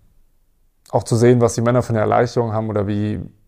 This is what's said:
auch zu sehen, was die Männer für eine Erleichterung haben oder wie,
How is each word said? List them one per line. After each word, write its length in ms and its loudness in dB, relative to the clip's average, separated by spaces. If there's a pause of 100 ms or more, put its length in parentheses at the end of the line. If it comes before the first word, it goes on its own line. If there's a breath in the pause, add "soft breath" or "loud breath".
(920)
auch 140 -2
zu 120 -2
sehen, 240 4
was 140 2
die 60 -4
Männer 220 2
für 80 -8
eine 100 0
Erleichterung 520 0
haben 160 -4
oder 200 -2
wie, 320 -4 (280)